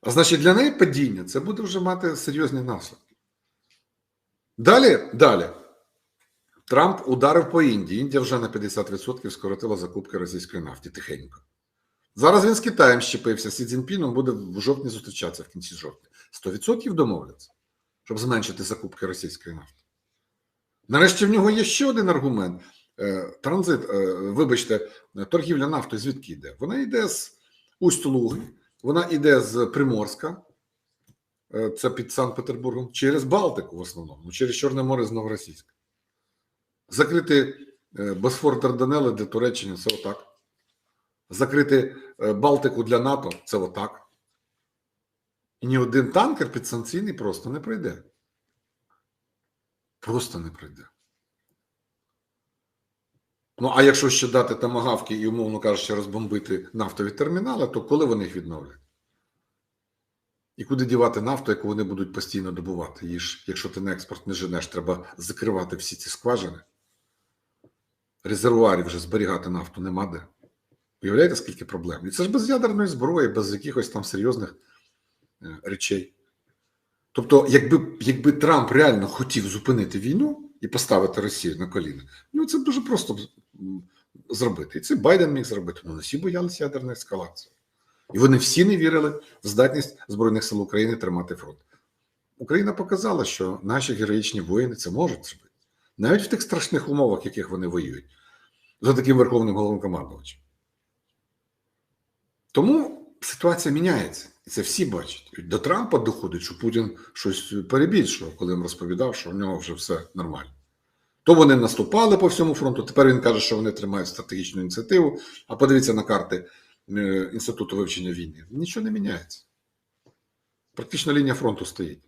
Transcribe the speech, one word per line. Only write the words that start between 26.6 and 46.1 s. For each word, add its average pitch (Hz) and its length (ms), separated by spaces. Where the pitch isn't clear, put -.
йде 214 280
з - 300
Усть-Луги, 131 640
вона 165 280
йде 143 300
з 113 240
Приморська, 135 760
е, 110 160
це 117 200
під 120 220
Санкт-Петербургом, 123 800
через 139 320
Балтику 135 540
в - 20
основному, 80 460
ну, 87 60
через 120 240
Чорне 135 280
море 131 220
з 107 60
Новоросійська. 107 640
Закрити, 143 680
е, 101 140
Босфор 127 460
Дарданели 127 520
для 104 140
Туреччини, 113 520
це 107 180
отак. - 280
Закрити, 135 680
е, 107 140
Балтику 131 500
для 117 160
нато, 135 300
це 110 120
отак. 98 440
І 123 60
ні 131 100
один 123 340